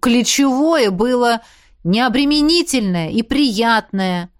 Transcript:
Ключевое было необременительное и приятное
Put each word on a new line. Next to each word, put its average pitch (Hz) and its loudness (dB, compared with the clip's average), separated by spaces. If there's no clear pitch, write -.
Ключевое 262 0
было 233 0
необременительное 254 0
и 214 -2
приятное 214 -2